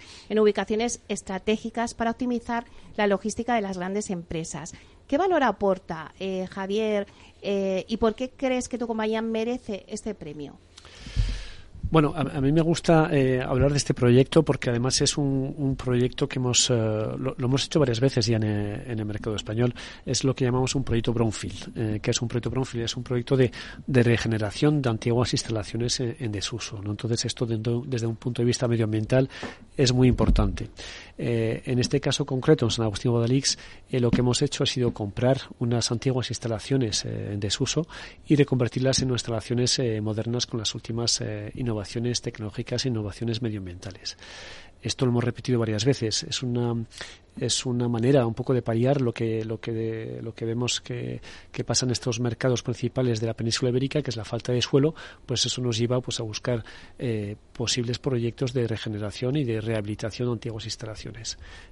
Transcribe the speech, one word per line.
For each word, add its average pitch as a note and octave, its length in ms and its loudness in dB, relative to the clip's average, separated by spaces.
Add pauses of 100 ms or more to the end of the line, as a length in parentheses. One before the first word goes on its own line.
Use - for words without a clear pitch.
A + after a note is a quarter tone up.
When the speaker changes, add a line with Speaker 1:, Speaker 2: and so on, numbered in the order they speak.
(280)
Speaker 1:
en G#3+ 120 2
ubicaciones G#3+ 680 2
estratégicas G#3+ 840 -4
para A3+ 160 0
optimizar A#3+ 560 -2 (320)
la G#3 80 4
logística G#3 480 0
de A3 80 2
las F#3+ 160 -4
grandes G3 320 -4
empresas. E3+ 640 -8 (320)
¿Qué C#4 100 0
valor E4+ 280 4
aporta, F#3+ 760 0
eh, F#3 320 -4
Javier, G3+ 560 -2 (340)
eh, F#3+ 480 0
y A3 80 -2
por A3 200 2
qué B3+ 200 -6
crees B3+ 320 -2
que B3+ 80 -6
tu A#3 120 -4
compañía A3 340 -2
merece A3+ 640 -4
este G#3+ 300 -8
premio? D3 420 -12 (1300)
Speaker 2:
Bueno, D#3 280 4
a, D3+ 60 0
a C#3 180 -2
mí C3+ 100 4
me D#3+ 120 4
gusta, D#3+ 500 4
eh, C3 280 4
hablar C3 300 2
de D3 60 2
este C#3 180 0
proyecto C3 480 6
porque C3 280 0
además A#2+ 300 2
es C#3+ 160 2
un, C#3 400 0
un C3+ 200 0
proyecto B2+ 520 2
que - 120 -2
hemos, B2 280 4
eh, B2+ 60 4
lo, A#2 640 0
lo B2+ 80 0
hemos C3 180 2
hecho - 140 2
varias B2 220 4
veces B2+ 260 4
ya A#2 120 4
en, A2 40 2
eh, G#2 460 -2
en A2+ 100 -4
el A2 60 -2
mercado G#2 320 -4
español. A#2 360 0 (320)
Es B2+ 200 -2
lo C3 100 2
que C3+ 100 0
llamamos B2+ 300 2
un C#3 80 0
proyecto A#2 300 2
brownfield, A2+ 640 -2
eh, G#2+ 220 0
que - 100 0
es A#2 100 2
un A#2+ 60 -2
proyecto A2+ 240 -2
brownfield, B2 360 -2
es - 100 -6
un A#2+ 80 -8
proyecto B2 320 0
de, B2+ 160 6 (340)
de B2+ 160 6
regeneración A#2 800 2
de B2+ 80 2
antiguas A#2 420 2
instalaciones A2+ 680 -2
en, A#2+ 180 -4
en A2+ 140 -4
desuso, G#2 500 -6
¿no? G#2 80 -4
Entonces A2 340 -2
esto A#2+ 220 -2
dentro, A#2 400 0
desde A#2 220 -2
un A2+ 80 -2
punto A#2+ 260 -2
de A#2+ 40 4
vista B2 200 2
medioambiental A#2 640 2 (460)
es B2 160 4
muy B2+ 160 8
importante. G#2+ 600 4 (480)
Eh, A2+ 500 0
en B2+ 120 2
este B2+ 220 2
caso C#3+ 260 0
concreto, C3+ 400 4
en A2 60 2
San A2+ 120 0
Agustín A2 260 0
de - 20 4
Guadalix, A#2+ 460 2 (300)
eh, C3 120 0
lo A#2+ 100 4
que B2 120 4
hemos B2 200 2
hecho C#3+ 220 0
ha - 20 2
sido A#2+ 260 2
comprar A2+ 500 0 (180)
unas A#2+ 320 0
antiguas B2 380 0
instalaciones, A2+ 760 -2
eh, G#2+ 280 -6
en G#2 60 -4
desuso A#2+ 480 -2 (400)
y D#3+ 80 4
reconvertirlas C3 680 2
en C3 80 0
instalaciones, A#2+ 680 0
eh, A2+ 220 0
modernas A2 460 -2
con B2 120 -6
las G#2+ 160 -4
últimas, A2+ 460 -2
eh, G#2+ 340 -8
innovaciones A#2 220 -2 (460)
tecnológicas A#2 640 -6
e C3+ 40 -2
innovaciones A2 540 -4
medioambientales. F#2+ 760 -8 (640)
Esto - 220 -2
lo B2 60 2
hemos A#2+ 140 2
repetido A#2+ 340 0
varias G#2+ 260 0
veces. A#2+ 380 0
Es - 200 -6
una, A#2+ 320 0 (640)
es B2+ 280 -2
una A#2+ 200 0
manera A#2+ 400 4
un A2+ 80 0
poco C3 200 -2
de A#2+ 80 2
paliar B2 380 2
lo A#2+ 120 0
que, A2+ 320 -2
lo A2+ 160 -6
que A#2 120 -6
de, A2+ 500 -4
lo A2+ 120 -8
que - 100 -8
vemos A#2 360 -2
que, B2 400 -8 (320)
que B2+ 120 -4
pasa A#2+ 200 0
en B2+ 80 2
estos A#2 260 -2
mercados B2 440 0
principales A#2+ 580 -2
de A#2 60 -2
la A2+ 80 -2
península A#2 360 0
ibérica, C3+ 300 0
que C3 100 -4
es A2 60 -4
la A2 80 -6
falta A#2+ 280 -4
de B2 100 2
suelo, D3 320 4 (320)
pues - 180 0
eso B2+ 160 -2
nos A#2+ 160 0
lleva, A#2+ 240 2
pues, - 200 -6
a - 20 -4
buscar, A2+ 420 -4 (340)
eh, G#2+ 380 -4 (160)
posibles A#2+ 460 -2
proyectos A#2+ 540 -2
de B2 140 2
regeneración G#2+ 680 -2
y D3+ 80 2
de A2+ 160 0
rehabilitación G#2+ 680 -2
de A#2+ 40 0
antiguas A2 320 -6
instalaciones. A2+ 760 -10 (340)